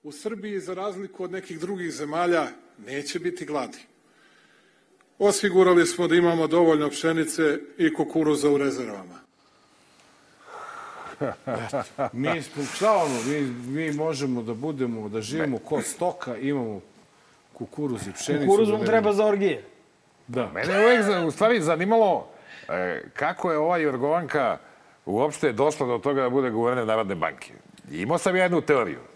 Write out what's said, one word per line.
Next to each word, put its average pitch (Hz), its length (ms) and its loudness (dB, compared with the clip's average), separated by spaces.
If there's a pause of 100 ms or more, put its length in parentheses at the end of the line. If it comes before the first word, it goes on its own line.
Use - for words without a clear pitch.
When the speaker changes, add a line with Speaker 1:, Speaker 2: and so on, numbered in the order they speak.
Speaker 1:
U 151 80 -14
Srbiji, 202 480 -10
za 175 140 -10
razliku 190 500 -10
od 175 80 -8
nekih 180 280 -10
drugih 180 320 -6
zemalja, 151 560 0 (320)
neće 139 400 -8
biti 170 260 -6
gladi. 139 320 -6 (1400)
Osigurali 185 680 6
smo 175 220 0
da 165 80 4
imamo 170 320 4
dovoljno 156 420 4
pšenice 160 540 0 (340)
i 156 160 4
kukuruza 151 560 2
u 143 80 4
rezervama. 117 640 -4 (2250)
Speaker 2:
Eto, 117 360 -6 (300)
mi 143 280 -4
smo, 143 240 -10
šta 202 280 0
ono, 156 300 2
mi, 147 180 -2 (260)
mi 151 240 -4
možemo 143 500 -2
da 113 120 -6
budemo, 120 560 -4
da 110 120 -4
živimo 135 380 -4
ko 143 220 -2
stoka, 131 560 -6
imamo 120 440 -4 (720)
kukuruz 117 540 -6
i 98 60 -10
pšenicu 147 320 -2
Speaker 3:
Kukuruz 208 220 6
Speaker 2:
da 208 60 2
Speaker 3:
mu 214 60 0
Speaker 2:
ne 208 60 -2
Speaker 3:
treba 214 240 4
Speaker 2:
bi- 208 60 2
Speaker 3:
za 214 100 4
orgije. 196 380 2 (640)
Speaker 2:
Da. 120 200 -4
Speaker 4:
Mene 107 260 -2
je 202 80 2
uvek 233 220 6
za-, 196 180 2
u 160 100 0
stvari 220 300 2
zanimalo, 175 680 2 (420)
e, 90 420 -4
kako 170 400 -4
je 151 60 0
ova 170 200 0
Jorgovanka 143 800 0 (480)
uopšte 135 480 0
došla 143 340 2
do 120 100 0
toga 139 240 0
da 127 80 0
bude 127 200 2
guverner 117 380 0
Narodne 110 280 0
banke. 78 380 -6 (380)
I 76 60 -8
imao 143 200 0
sam 185 180 0
ja 185 80 4
jednu 175 180 2
teoriju. 117 380 2 (160)